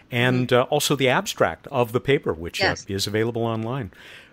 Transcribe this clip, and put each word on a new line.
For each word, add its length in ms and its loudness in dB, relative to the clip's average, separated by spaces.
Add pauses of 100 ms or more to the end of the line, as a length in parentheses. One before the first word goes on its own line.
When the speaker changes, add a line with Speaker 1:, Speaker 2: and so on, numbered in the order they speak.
(100)
Speaker 1:
and, 380 2
Speaker 2:
Mm-hmm. 120 6
Speaker 1:
uh, 140 0
also 220 0
the 120 2
abstract 600 0
of 240 0
the 80 2
paper, 320 0
which, 280 -8
uh, 60 2
Speaker 2:
Yes. 220 -2
Speaker 1:
is 180 -4
available 380 0
online. 460 -4 (420)